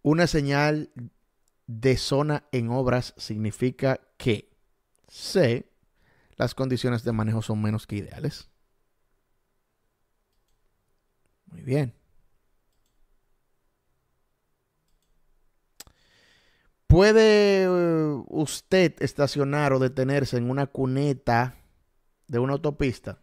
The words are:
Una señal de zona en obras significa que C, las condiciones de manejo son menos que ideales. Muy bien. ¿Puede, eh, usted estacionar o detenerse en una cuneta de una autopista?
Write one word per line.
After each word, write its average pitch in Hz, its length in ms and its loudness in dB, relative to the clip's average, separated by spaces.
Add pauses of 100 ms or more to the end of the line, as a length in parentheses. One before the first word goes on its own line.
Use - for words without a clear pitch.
Una 160 260 2
señal 147 640 0 (760)
de 120 320 0
zona 147 540 -2
en 117 180 -2
obras 123 480 -2
significa 123 840 -4 (160)
que - 340 -4 (580)
C, - 600 -2 (680)
las 123 180 -2
condiciones 123 500 -4
de 117 80 -2
manejo 110 300 -2
son 107 200 -4
menos 107 240 -4
que 107 100 -8
ideales. - 540 -10 (3000)
Muy 165 160 -20
bien. 135 320 -2 (4000)
¿Puede, 208 800 6
eh, 165 640 0
usted 160 720 0
estacionar 143 680 0
o 131 60 2
detenerse 131 580 0
en 120 140 -2
una 139 160 -2
cuneta 131 880 -2 (720)
de 120 100 -2
una 131 140 0
autopista? 139 720 -4